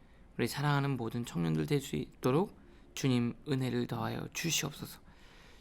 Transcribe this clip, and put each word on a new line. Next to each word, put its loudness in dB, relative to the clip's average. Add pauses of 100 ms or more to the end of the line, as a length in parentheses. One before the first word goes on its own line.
(380)
우리 0
사랑하는 2
모든 -2
청년들 0
될 2
수 -6
있도록 0 (380)
주님, 2 (120)
은혜를 0
더하여 -4
주시옵소서. -4 (600)